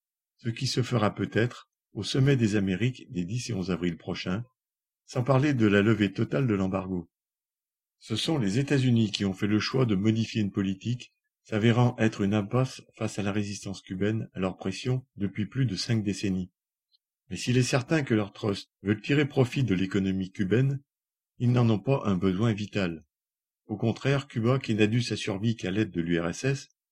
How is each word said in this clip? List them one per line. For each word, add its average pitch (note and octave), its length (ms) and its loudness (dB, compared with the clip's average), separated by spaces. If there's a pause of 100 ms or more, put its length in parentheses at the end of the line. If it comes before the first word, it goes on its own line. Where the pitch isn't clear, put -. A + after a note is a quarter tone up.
(360)
ce - 140 -6
qui B2 180 -2
se C3 140 0
fera G#2+ 320 0
peut-être G#2+ 540 -2 (260)
au G#2 80 -6
sommet C#3 340 2
des A2 200 2
Amériques G2 540 -2
des F2 140 -4
dix A#2 240 -6
et A2+ 60 -6
onze F#2 160 -4
avril E2+ 260 -2
prochains, F#2 480 -6 (600)
sans B2 180 -4
parler C#3 300 4
de A2 120 4
la G2+ 160 6
levée G#2 300 4
totale C3 340 -2
de A2 80 2
l'embargo. F#2 560 -2 (880)
Ce - 180 -6
sont D#3+ 220 -2
les G#2 200 0
États-Unis B2+ 520 2
qui G#2 140 -2
ont G2 80 2
fait G#2 140 -4
le G#2 120 2
choix C3 280 0
de G#2+ 80 2
modifier A2 480 0
une G2 100 -2
politique G#2 600 -4 (300)
s'avérant A#2 540 2
être G#2+ 220 0
une G2+ 140 0
impasse A2+ 480 -2 (140)
face A2 220 -6
à G#2 40 -2
la G2+ 100 -2
résistance G2+ 480 -6
cubaine G#2 540 -2
à F#2 60 -8
leur F#2 160 -2
pression B2+ 500 -4 (100)
depuis G2 300 -4
plus C3+ 180 -2
de G#2 100 -2
cinq A2 300 -2
décennies. F#2 460 -4 (800)
Mais F2+ 60 -8
s'il B2 200 0
est B2+ 60 6
certain C#3 420 0
que A#2+ 100 0
leurs G#2 180 0
trusts - 380 -6 (120)
veulent G#2 180 0
tirer C#3+ 260 2
profit C3+ 380 0
de G2+ 100 2
l'économie F#2+ 560 0
cubaine, C3 500 0 (580)
ils A#2+ 120 2
n'en B2 200 4
ont G#2 100 2
pas C3+ 240 0
un G2+ 120 2
besoin G2 360 2
vital. G2 520 -4 (640)
Au G#2+ 100 -6
contraire, C3+ 520 0
Cuba, B2+ 320 0
qui A#2 140 -2
n'a G#2+ 120 4
dû A#2 160 2
sa A2 140 -4
survie G#2+ 400 -2
qu'à F2+ 160 -4
l'aide G2+ 180 0
de E2+ 100 -4
l'U E2+ 200 0
R E2+ 80 -2
S F2 160 -6
S, C#3 240 -4 (240)